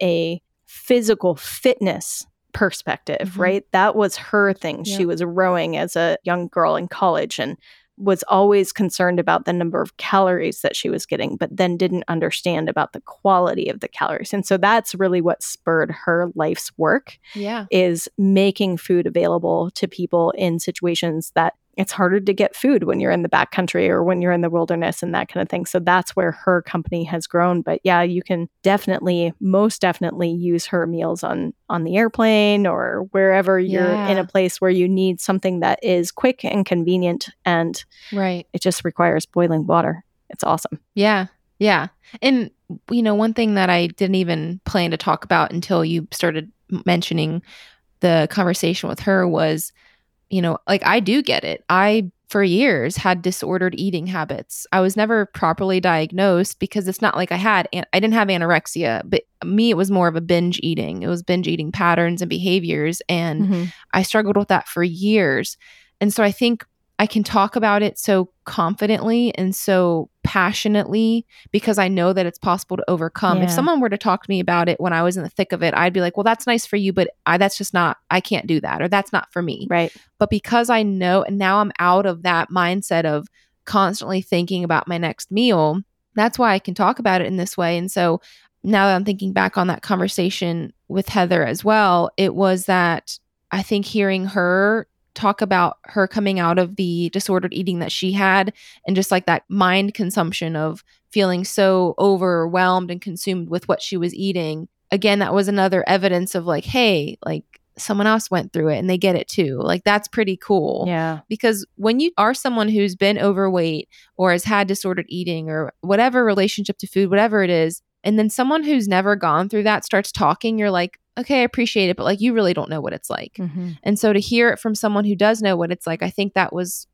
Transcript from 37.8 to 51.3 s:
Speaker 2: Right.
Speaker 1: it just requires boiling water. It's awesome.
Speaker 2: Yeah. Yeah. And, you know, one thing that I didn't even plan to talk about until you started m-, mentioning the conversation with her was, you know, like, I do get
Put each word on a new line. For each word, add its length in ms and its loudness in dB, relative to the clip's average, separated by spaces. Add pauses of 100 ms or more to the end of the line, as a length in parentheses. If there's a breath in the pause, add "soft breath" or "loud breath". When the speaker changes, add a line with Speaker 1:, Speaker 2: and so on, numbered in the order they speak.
Speaker 2:
Right. 400 -2
Speaker 1:
it 100 -6
just 220 -2
requires 420 0
boiling 400 0
water. 380 0 (260)
It's 140 -6
awesome. 380 -4 (140)
Speaker 2:
Yeah. 320 2 (320)
Yeah. 280 2 (340 loud breath)
And, 300 2 (400)
you 100 2
know, 140 2
one 180 2
thing 200 0
that 160 2
I 180 2
didn't 280 0
even 500 -2
plan 260 0
to 60 -4
talk 260 -2
about 300 0
until 320 0
you 260 -2
started 400 -4 (180)
m-, 160 -6
mentioning 560 0 (600 loud breath)
the 280 4
conversation 600 -2
with 120 -8
her 240 2
was, 460 0 (600 soft breath)
you 120 0
know, 240 0
like, 180 0
I 140 4
do 240 0
get 200 -2